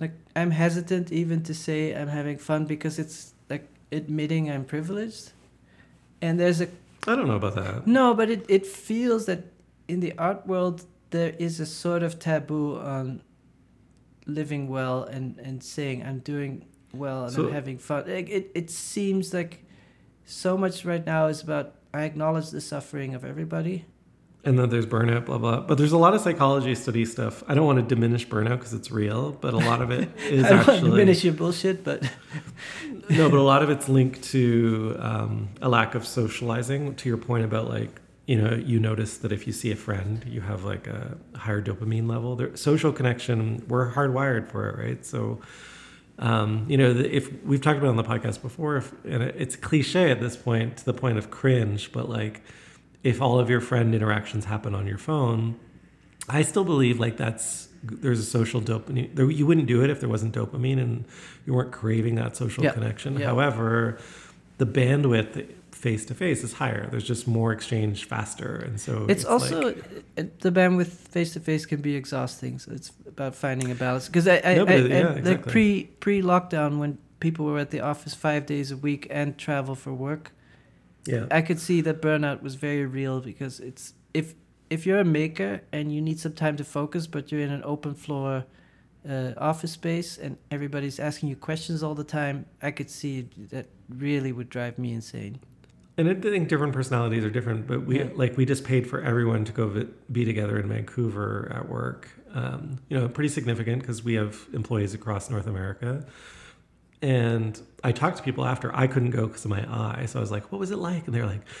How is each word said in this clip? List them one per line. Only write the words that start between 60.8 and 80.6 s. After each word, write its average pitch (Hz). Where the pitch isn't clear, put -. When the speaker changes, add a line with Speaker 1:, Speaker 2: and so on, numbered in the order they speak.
Speaker 2:
and 120
you 135
weren't 123
craving 113
that 117
social 123
Speaker 1:
Yeah. -
Speaker 2:
connection. 110
Speaker 1:
Yeah. 135
Speaker 2:
However, 117
the 135
bandwidth 123
face-to-face 123
is 117
higher. 110
There's 117
just 120
more 113
exchange 107
faster. 107
And 113
so 110
Speaker 1:
It's 202
Speaker 2:
it's -
Speaker 1:
also, 233
Speaker 2:
like 254
Speaker 1:
uh, 160
the 185
bandwidth 180
face-to-face 165
can 147
be 143
exhausting. 131
So -
it's -
about 135
finding 131
a 123
balance. 127
'Cause 170
I, 180
I, 180
Speaker 2:
No, 185
but -
Speaker 1:
I, 139
Speaker 2:
it, 127
yeah, -
Speaker 1:
I, -
like, 151
Speaker 2:
exactly. 175
Speaker 1:
pre, 208
pre-lockdown, 180
when 147
people 160
were 147
at 139
the 151
office 147
five 147
days 143
a 135
week 143
and 143
travel 135
for 135
work, 143